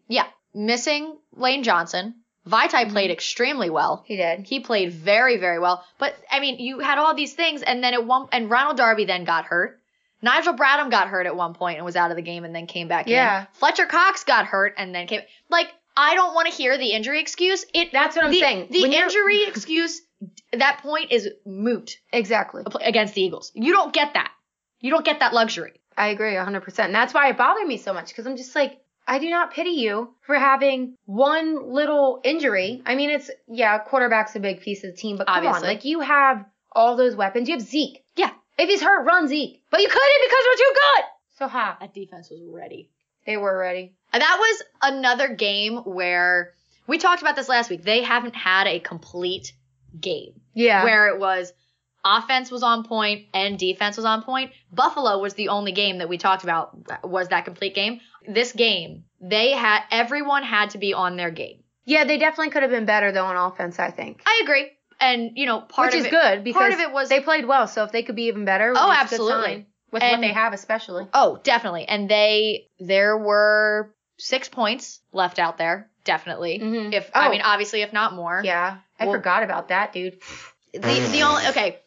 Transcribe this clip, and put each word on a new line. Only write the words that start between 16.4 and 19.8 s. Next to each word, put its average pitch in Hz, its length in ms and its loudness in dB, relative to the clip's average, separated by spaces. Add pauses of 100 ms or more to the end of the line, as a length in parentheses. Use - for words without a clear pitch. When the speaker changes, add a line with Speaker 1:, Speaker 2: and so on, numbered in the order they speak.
Speaker 1:
hear 277 260 0
the 254 140 -2
injury 226 280 -2
excuse. 359 540 -2
It, 339 180 0
Speaker 2:
That's 277 240 0
what 330 100 2
I'm 294 60 2
Speaker 1:
the, 277 80 4
Speaker 2:
saying. 233 300 0
Speaker 1:
The 339 140 2
Speaker 2:
When 262 80 2
you're 320 140 4
Speaker 1:
injury 403 380 2
<laughs> 403 40 0
excuse, 330 540 -4 (520)